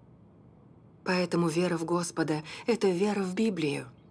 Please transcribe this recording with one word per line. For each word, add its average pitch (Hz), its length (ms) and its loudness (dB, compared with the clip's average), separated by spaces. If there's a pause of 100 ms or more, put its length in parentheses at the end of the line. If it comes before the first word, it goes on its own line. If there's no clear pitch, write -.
(1040)
Поэтому 175 440 2
вера 170 280 2
в 165 80 -2
Господа — 160 580 0 (240)
это 214 220 2
вера 202 340 0
в 185 120 -4
Библию. 160 520 0 (240)